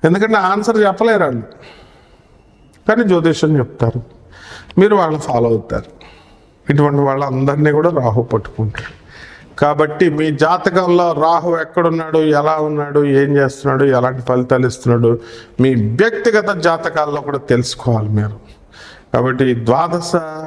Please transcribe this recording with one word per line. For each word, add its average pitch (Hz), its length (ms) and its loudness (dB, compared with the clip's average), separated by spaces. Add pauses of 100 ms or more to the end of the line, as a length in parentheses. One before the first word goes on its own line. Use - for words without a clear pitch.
ఎందుకంటే 196 300 2
ఆన్సర్ 208 440 0
చెప్పలేరు 208 460 2
వాళ్ళు, 123 180 -4 (1500)
కానీ 226 160 2
జ్యోతిష్యం 160 540 2
చెప్తారు, 113 440 -2 (800)
మీరు 208 140 4
వాళ్ళని 160 240 0
ఫాలో 123 280 -2
అవుతారు. 110 380 -2 (880)
ఇటువంటి 143 280 2
వాళ్ళందరినీ 139 720 0
కూడా 160 180 2
రాహు 120 320 0
పట్టుకుంటాడు. - 680 -6 (680)
కాబట్టి 151 520 2
మీ 151 200 -2
జాతకంలో 175 840 2
రాహు 165 480 0
ఎక్కడున్నాడు, 160 580 -2
ఎలా 156 380 2
ఉన్నాడు, 147 480 -2
ఏం 139 320 2
చేస్తున్నాడు, 135 480 0
ఎలాంటి 127 380 0
ఫలితాలు 127 440 0
ఇస్తున్నాడు, 117 540 0 (400)
మీ 131 140 4
వ్యక్తిగత 202 800 0
జాతకాల్లో 160 680 -2
కూడా 139 180 -6
తెలుసుకోవాలి 120 680 -2
మీరు. 104 320 -2 (720)
కాబట్టి 127 300 0
ఈ 127 100 2
ద్వాదశ 156 580 -2 (340)